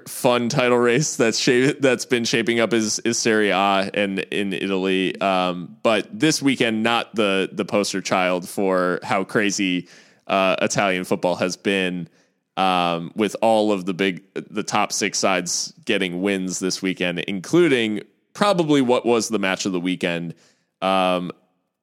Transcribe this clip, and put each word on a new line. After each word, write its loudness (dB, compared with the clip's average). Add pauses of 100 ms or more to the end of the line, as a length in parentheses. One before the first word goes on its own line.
fun 0
title 2
race 2
that's 2
sha-, 4
that's 2
been 0
shaping 0
up 2
is, 0
is -2
Serie 2
A 2
and -2
in -4
Italy. -2
Um, -2
but 0
this 0
weekend, 0
not 0
the, 0
the -4
poster -2
child 0
for 0
how 0
crazy, -2 (400)
uh, 2
Italian 0
football 0
has -2
been, -2 (480)
um, 0
with 0
all 4
of -2
the -2
big, -2 (100)
the -8
top 0
six -4
sides -2 (120)
getting -2
wins -2
this -4
weekend, -2
including 0 (320)
probably 2
what 2
was 2
the -2
match -2
of -2
the -2
weekend. -2 (480)
Um, 0 (520)